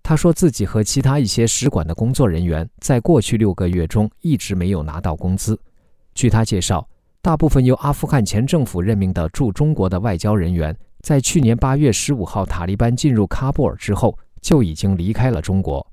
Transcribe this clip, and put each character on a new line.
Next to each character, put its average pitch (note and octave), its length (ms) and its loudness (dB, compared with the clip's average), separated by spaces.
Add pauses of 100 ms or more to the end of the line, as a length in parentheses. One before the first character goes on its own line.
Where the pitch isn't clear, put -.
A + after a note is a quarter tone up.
他 - 140 0
说 E3+ 180 4
自 - 160 2
己 A2+ 160 -2
和 G2+ 160 -2
其 A#2 220 -2
他 C3 160 2
一 C3 80 0
些 A2+ 180 0
使 A#2+ 240 0
馆 G2 160 -2
的 D#2+ 80 -6
工 A#2 220 -2
作 C3+ 140 2
人 E2+ 160 0
员 E2 220 -2 (120)
在 B2 220 0
过 D3+ 200 4
去 - 160 -2
六 G#2+ 160 2
个 F2+ 160 -2
月 F2 160 0
中 G#2+ 240 0 (120)
一 D#3 160 0
直 - 180 -6
没 F2+ 160 0
有 F#2 100 -2
拿 D2+ 200 -8
到 D#2+ 160 -4
工 F2+ 200 -2
资。 G#2+ 220 -4 (560)
据 B2 160 2
他 A2+ 140 4
介 G#2 160 -2
绍， - 280 -2 (320)
大 E3 160 0
部 D#3 120 2
分 C3 160 4
由 B2+ 100 6
阿 C#3 180 -2
富 - 140 -4
汗 C3+ 180 2
前 G#2+ 220 -2
政 D3 180 2
府 F2+ 160 -4
任 G#2+ 160 0
命 F#2+ 160 0
的 E2+ 180 -2
驻 B2 200 -2
中 D3+ 240 0
国 F#2+ 140 0
的 F2+ 100 -2
外 G2+ 180 -2
交 G#2+ 200 0
人 F2 180 0
员， D#2+ 200 -2 (260)
在 C#3+ 200 2
去 D#3 200 0
年 A#2 160 4
八 C3+ 200 2
月 C#3+ 160 4
十 - 220 -2
五 A2 100 -4
号 F#2+ 220 -4
塔 E2+ 180 -4
利 F#2+ 120 -2
班 A#2+ 180 2
进 C3+ 180 2
入 G#2+ 140 2
喀 C3 240 -2
布 C#3 140 0
尔 G2 100 -2
之 - 180 -6
后， G2 240 0 (240)
就 D3+ 220 2
已 E2+ 100 0
经 G2 240 0
离 F2+ 160 -2
开 B2+ 200 0
了 F#2 100 -2
中 F#2+ 180 0
国。 C#2+ 320 -4